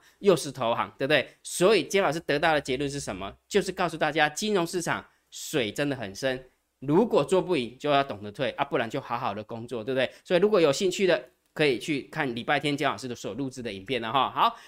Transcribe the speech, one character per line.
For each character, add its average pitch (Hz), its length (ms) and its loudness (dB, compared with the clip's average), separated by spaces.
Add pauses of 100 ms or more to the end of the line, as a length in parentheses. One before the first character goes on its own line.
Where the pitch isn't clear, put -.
(200)
又 190 160 6
是 147 160 -4
投 117 240 0
行， 101 200 -4
对 135 120 -2
不 147 40 2
对？ 131 160 4 (140)
所 202 340 4
以 160 80 2
建 196 200 0
安 165 40 4
老 143 60 2
师 165 60 -2
得 147 180 0
到 165 160 2
的 143 80 2
结 165 160 -4
论 143 100 -2
是 139 120 -6
什 117 160 -8
么？ 98 180 -10 (140)
就 190 160 2
是 190 80 -6
告 180 180 -2
诉 160 80 -10
大 156 140 0
家， 151 180 4
金 208 240 -4
融 170 140 2
市 175 120 -4
场 131 240 -4 (280)
水 117 400 -2
真 147 180 -2
的 135 60 -2
很 101 180 -10
深， 131 340 -4 (340)
如 151 260 4
果 160 180 2
做 185 160 4
不 170 160 0
赢， 120 220 -4
就 147 100 -2
要 139 140 4
懂 120 180 -8
得 104 100 -10
退 120 200 -4
啊， 143 120 -2
不 156 140 -2
然 117 100 0
就 120 140 -6
好 120 160 -6
好 120 160 -4
的 104 100 -8
工 117 240 -10
作， 117 160 -8
对 127 120 -4
不 131 40 0
对？ 151 80 2 (160)
所 185 140 2
以 - 20 6
如 202 80 4
果 208 140 6
有 147 100 6
兴 180 200 2
趣 196 160 0
的， - 220 2 (260)
可 151 100 2
以 123 140 2
去 143 320 -4
看 135 240 -4
礼 120 80 -6
拜 147 160 0
天 143 180 -2
建 143 100 0
安 120 60 0
老 101 60 -8
师 127 80 -10
的 120 80 -8
所 107 180 -8
录 135 160 -6
制 123 140 -14
的 110 100 -6
影 95 100 -10
片 120 160 -2
了 113 140 -6
哈。 127 160 2
好， 175 260 2 (120)